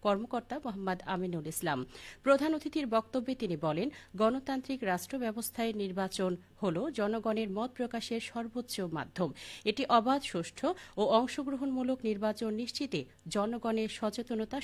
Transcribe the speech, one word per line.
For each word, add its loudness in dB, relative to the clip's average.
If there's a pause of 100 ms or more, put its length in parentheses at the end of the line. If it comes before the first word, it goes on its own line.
কর্মকর্তা 0 (100)
মোহাম্মদ -2 (140)
আমিনুল -2
ইসলাম। 0 (460)
প্রধান 6
অতিথির -2
বক্তব্যে 0
তিনি 0 (100)
বলেন, 2 (340)
গণতান্ত্রিক 0 (120)
রাষ্ট্র -2
ব্যবস্থায় -2 (120)
নির্বাচন 0 (300)
হল 2 (220)
জনগণের 2
মত 0 (100)
প্রকাশের -2 (100)
সর্বোচ্চ -6 (220)
মাধ্যম। -2 (400)
এটি 2 (140)
অবাধ, 4 (100)
সুষ্ঠু -2 (340)
ও 6 (160)
অংশগ্রহণমূলক 0 (120)
নির্বাচন 0 (100)
নিশ্চিতে -2 (360)
জনগণের 2 (100)
সচেতনতা -2